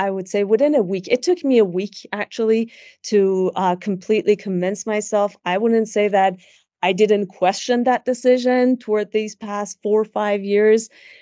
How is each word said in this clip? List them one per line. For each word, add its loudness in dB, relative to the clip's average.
I -2
would -8
say -2
within 2
a 2
week, -4
it 0
took -2
me 4
a 6
week -6
actually -2
to, 2
uh, 0
completely -2
convince -4
myself. -2
I -2
wouldn't 2
say 0
that 2
I 2
didn't 2
question -2
that 0
decision 2
toward -2
these -4
past -10
four 2
or 0
five -4
years. 2